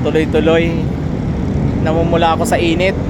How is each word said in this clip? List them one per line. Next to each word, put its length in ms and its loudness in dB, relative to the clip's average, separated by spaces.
tuloy-tuloy, 800 2
namumula 480 2
ako 160 0
sa 80 2
init. 400 0